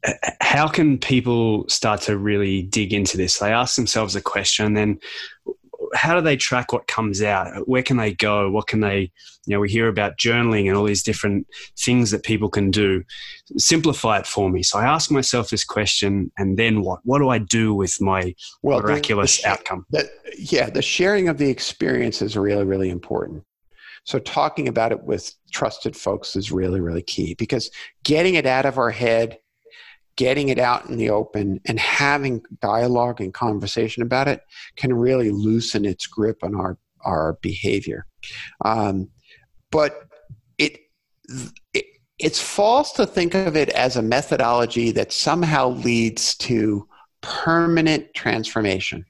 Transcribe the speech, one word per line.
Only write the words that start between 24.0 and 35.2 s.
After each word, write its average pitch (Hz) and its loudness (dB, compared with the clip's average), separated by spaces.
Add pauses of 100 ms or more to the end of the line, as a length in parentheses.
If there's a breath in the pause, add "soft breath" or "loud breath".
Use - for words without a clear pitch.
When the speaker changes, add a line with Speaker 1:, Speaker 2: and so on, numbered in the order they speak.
Speaker 2:
So - -4
talking 143 -2
about 113 0
it - -6
with - -6 (200)
trusted - -4
folks - -6
is 98 -4
really, 92 0
really 85 -4
key, 85 -6
because - -4 (340 loud breath)
getting 175 4
it 151 2
out 131 2
of 131 0
our 120 2
head, 113 0 (800 loud breath)
getting 135 2
it 127 0
out 123 2
in - -6
the 110 0
open, 104 -2
and 113 -2
having 139 0 (180)
dialogue 120 0
and 95 -4
conversation 113 -2
about 127 0
it - -2 (360 loud breath)
can 127 0
really 120 2